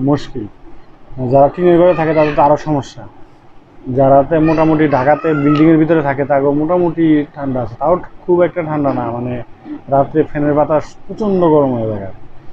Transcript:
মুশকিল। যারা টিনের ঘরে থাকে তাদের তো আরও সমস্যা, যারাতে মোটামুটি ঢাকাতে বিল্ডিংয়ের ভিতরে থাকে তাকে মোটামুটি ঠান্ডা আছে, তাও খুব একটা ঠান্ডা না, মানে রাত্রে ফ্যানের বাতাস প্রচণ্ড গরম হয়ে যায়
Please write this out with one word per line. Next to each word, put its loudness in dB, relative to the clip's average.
মুশকিল। -4
যারা 6
টিনের 2
ঘরে 4
থাকে 0
তাদের 0
তো 4
আরও 2
সমস্যা, -6
যারাতে 4
মোটামুটি 2
ঢাকাতে 0
বিল্ডিংয়ের 4
ভিতরে 2
থাকে -2
তাকে 2
মোটামুটি 0
ঠান্ডা -6
আছে, -10
তাও 2
খুব 2
একটা -6
ঠান্ডা -2
না, -4
মানে -6
রাত্রে 0
ফ্যানের -2
বাতাস 0
প্রচণ্ড -2
গরম 2
হয়ে -4
যায় -6